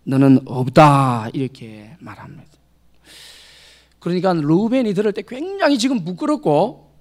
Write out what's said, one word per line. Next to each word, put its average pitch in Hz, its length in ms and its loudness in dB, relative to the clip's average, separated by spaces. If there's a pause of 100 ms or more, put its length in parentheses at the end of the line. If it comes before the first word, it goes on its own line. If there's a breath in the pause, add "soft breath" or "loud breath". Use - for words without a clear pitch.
"너는 135 420 4
없다." 131 880 2
이렇게 113 680 -12
말합니다. - 440 -20 (1500 loud breath)
그러니까 180 340 -2
르우벤이 208 600 0
들을 208 180 -2
때 208 140 -10
굉장히 311 520 -2
지금 233 260 -2
부끄럽고 185 840 -2 (100)